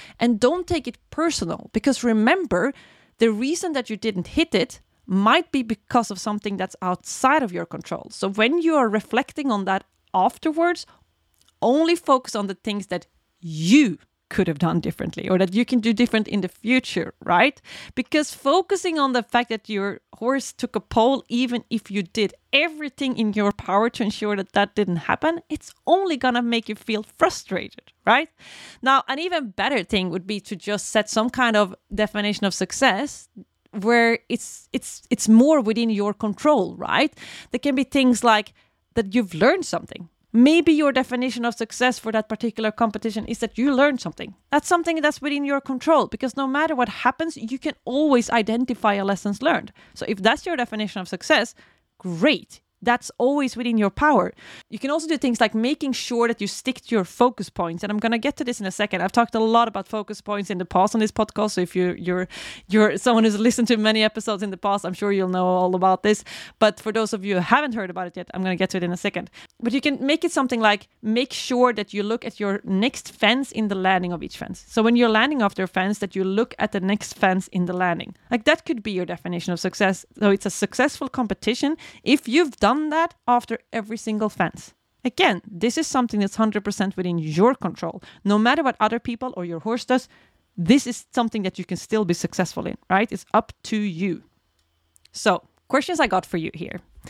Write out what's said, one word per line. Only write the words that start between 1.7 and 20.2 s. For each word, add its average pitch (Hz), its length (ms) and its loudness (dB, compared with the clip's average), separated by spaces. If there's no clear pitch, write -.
because - 320 0
remember, 233 680 2
the 226 120 4
reason 294 420 -2
that 254 180 -4
you 214 60 -6
didn't 190 320 -4
hit 330 260 0
it - 260 0
might 226 460 2
be 269 100 0
because 226 480 -2
of 190 100 -10
something 208 380 -6
that's 185 240 -6
outside 262 600 0
of 196 80 -4
your 175 160 -8
control. - 420 -10
So - 180 -6
when 220 320 2
you 320 160 2
are 254 140 4
reflecting 247 600 -2
on 202 140 -2
that 190 180 -2
afterwards, 311 720 0
only 311 340 4
focus 269 400 0
on 202 120 -4
the 190 80 -6
things 202 320 -6
that 175 180 -6
you 175 600 4
could 185 180 0
have 156 100 -2
done 165 220 2
differently - 500 -6
or 185 80 4
that 180 160 2
you 226 100 2
can 247 160 2
do 226 140 0
different 220 340 2
in 202 140 -2
the 180 60 -4
future, - 680 -2
right? 190 380 2
Because - 400 -2
focusing 359 640 0
on 269 160 0
the 247 80 2
fact 240 280 -2
that 220 200 -8
your 202 300 -4
horse 254 360 -2